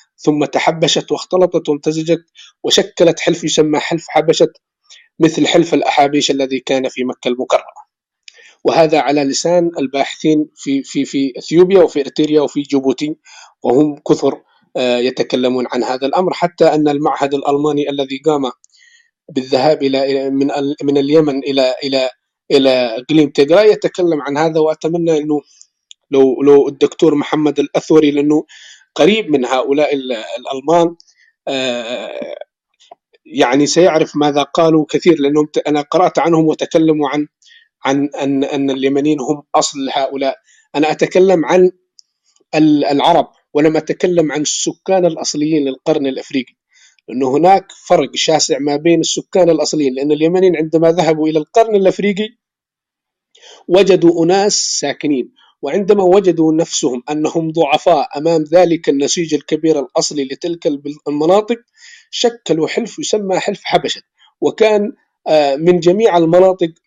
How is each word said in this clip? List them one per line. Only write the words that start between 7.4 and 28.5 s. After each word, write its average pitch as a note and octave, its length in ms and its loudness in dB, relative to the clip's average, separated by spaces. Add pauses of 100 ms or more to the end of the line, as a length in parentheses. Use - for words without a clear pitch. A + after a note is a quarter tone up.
وهذا D#3 360 2
على C#3+ 240 0
لسان E3+ 560 0
الباحثين C#3+ 760 -2
في، C#3 280 -4
في، C#3 220 -4
في C#3 320 -4
إثيوبيا F3+ 420 4
وفي D3+ 220 2
إريتريا D3+ 400 0
وفي C#3+ 200 -2
جيبوتي، C#3 540 -2 (480)
وهم C#3+ 320 2 (120)
كثر، C#3+ 340 0 (340)
آه، B2 220 0
يتكلمون B2+ 720 -2
عن B2 120 -2
هذا B2+ 240 -4
الأمر، F3+ 260 -2
حتى - 320 -2
أن D3+ 220 2
المعهد C#3+ 460 -2
الألماني C#3+ 560 -2
الذي C3+ 360 -6
قام C#3+ 260 -2 (800)
بالذهاب C3+ 540 0
إلى، C3+ 280 0
إلى، C3+ 180 -2
من C#3 220 -2
ال-، C#3 320 -4
من C#3+ 140 0
اليمن D3 400 2
إلى، C3+ 460 -2
إلى، C3+ 260 -2 (420)
إلى B2+ 460 2
إقليم D3 320 2
تيغراي F3 420 4
يتكلم E3+ 500 -2
عن C#3 160 -6
هذا. D#3+ 220 0
وأتمنى D#3+ 580 -2
أنه D3+ 240 -2 (720)
لو، C3+ 300 4
لو C#3 260 6
الدكتور D3 480 0
محمد D3 440 -2
الأثوري، D#3 520 2
لأنه D3 340 0 (500)